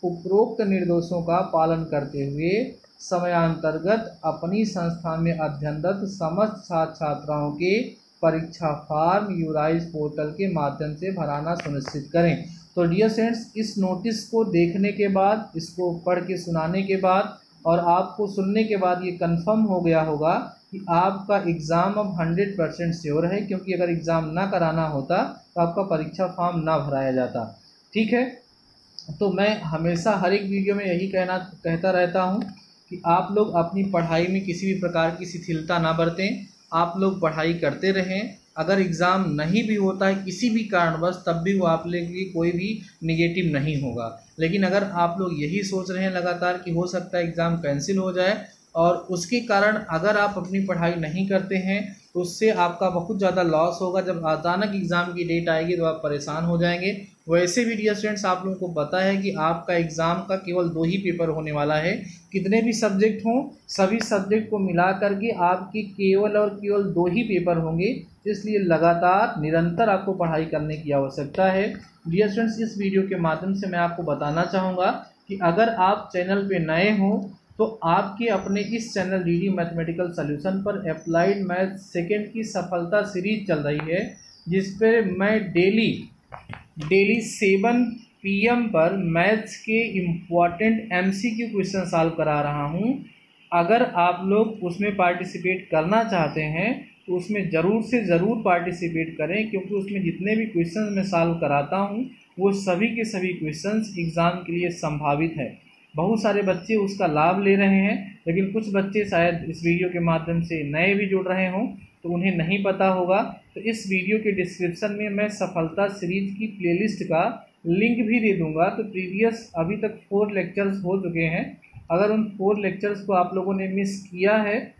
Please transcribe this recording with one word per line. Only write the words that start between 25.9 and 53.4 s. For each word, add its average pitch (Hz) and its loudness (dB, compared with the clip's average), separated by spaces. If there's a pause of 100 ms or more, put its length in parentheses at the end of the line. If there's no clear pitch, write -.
form 175 -2
ना 156 2
भराया 135 -2
जाता। 127 -2 (480)
ठीक 214 0
है, 247 2 (960)
तो 196 2
मैं 202 2
हमेशा 170 0
हर 185 2
एक 202 2
video 196 0
में 202 -2
यही 180 0
कहना, 185 0 (260)
कहता 170 0
रहता 180 2
हूँ 190 0 (480)
कि 175 -12
आप 180 4
लोग 208 2
अपनी 190 0
पढ़ाई 170 2
में 190 0
किसी 196 -4
भी 185 0
प्रकार 170 0
की 185 -10
शिथिलता 170 -4
ना 160 2
बरतें। 170 0 (280)
आप 170 2
लोग 190 2
पढ़ाई 160 0
करते 165 0
रहें। 190 -2 (220)
अगर 185 2
एग्जाम 180 2
नहीं 165 0
भी 214 0
होता 190 2
है 196 2
किसी 196 -2
भी 226 2
कारणवश, 170 0
तब 165 0
भी 196 2
वो 180 2
आप 165 2
लोगों 170 -2
के 170 -8
लिए 185 -4
कोई 170 0
भी 196 -2 (240)
negative 165 0
नहीं 143 0
होगा। 117 -4 (300)
लेकिन 170 2
अगर 196 2
आप 175 0
लोग 170 -2
यही 180 -2
सोच 190 -4
रहे 185 -2
हैं 190 0
लगातार 180 -2
कि 180 -8
हो 170 0
सकता 180 -4
है 175 0
एग्जाम 165 0
cancel 151 0
हो 185 0
जाए, 180 2 (380)
और 170 4 (140)
उसके 185 -2
कारण 214 4 (140)
अगर 185 2
आप 202 2
अपनी 185 -2
पढ़ाई 170 0
नहीं 170 -2
करते 196 0
हैं 190 0 (340)
तो 175 -2
उससे 180 2
आपका 175 2
बहुत 175 -4
ज़्यादा 185 2